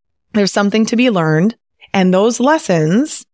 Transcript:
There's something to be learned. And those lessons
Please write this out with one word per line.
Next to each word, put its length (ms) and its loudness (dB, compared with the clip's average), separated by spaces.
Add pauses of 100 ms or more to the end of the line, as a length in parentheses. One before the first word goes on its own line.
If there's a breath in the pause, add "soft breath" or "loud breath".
(320)
There's 200 0
something 340 0
to 100 -4
be 140 2
learned. 460 0 (360 loud breath)
And 200 2
those 280 0
lessons 920 0